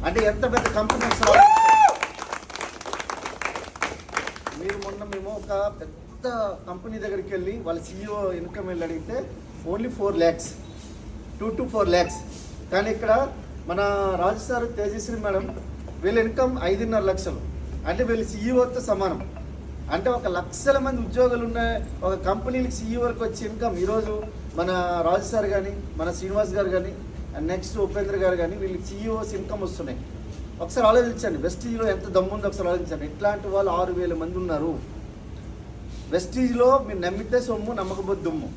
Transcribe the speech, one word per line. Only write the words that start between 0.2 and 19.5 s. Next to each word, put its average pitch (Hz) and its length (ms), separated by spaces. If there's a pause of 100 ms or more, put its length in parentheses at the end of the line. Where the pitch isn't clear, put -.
ఎంత 208 180
పెద్ద 240 240
కంపెనీ 214 380
ఒకసారి - 340
ఆలోచించండి. 880 540 (2750)
మీరు 196 140
మొన్న 196 260
మేము 196 260
ఒక 208 520
పెద్ద - 460 (400)
కంపెనీ 208 320
దగ్గరికి 196 300
వెళ్ళి 196 300
వాళ్ళ 165 200
సీఈఓ 196 520
ఇన్కమ్ 175 360
వెళ్ళి 170 180
అడిగితే 165 460 (400)
only 226 180
ఫోర్ 202 280
ల్యాక్స్, 165 360 (880)
టూ 214 100
to 247 180
ఫోర్ 202 220
ల్యాక్స్. 175 260 (560)
కానీ 208 200
ఇక్కడ 226 360 (400)
మన 180 120 (400)
రాజు 208 280
సార్, 240 180
తేజస్వి 220 540
మేడం, 196 420 (400)
వీళ్ళ 208 180
ఇన్కమ్ 254 440
ఐదున్నర 220 360
లక్షలు, 190 420 (460)
అంటే 196 160
వీళ్ళు 226 220
సీఈఓతో 247 560
సమానం. 190 520 (580)